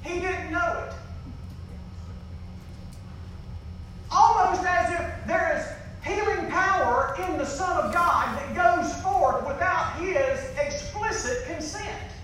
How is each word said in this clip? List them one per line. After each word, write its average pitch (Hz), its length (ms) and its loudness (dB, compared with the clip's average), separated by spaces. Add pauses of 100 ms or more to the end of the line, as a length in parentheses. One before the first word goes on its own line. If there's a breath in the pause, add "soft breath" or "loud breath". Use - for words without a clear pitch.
he 349 160 -4
didn't 339 320 -4
know 339 360 0
it. - 60 -10 (3250)
Almost 381 520 6
as 349 280 4
if - 340 -4
there 330 320 2
is - 80 -4 (400)
healing 392 460 0
power 381 680 4
in 359 200 -2
the - 80 0
Son 370 400 0
of - 80 -2
God 339 440 4
that - 180 -4
goes 349 460 4
forth 339 440 4
without 330 500 0
his 370 440 2 (180)
explicit 480 920 -2
consent. - 640 -6 (120)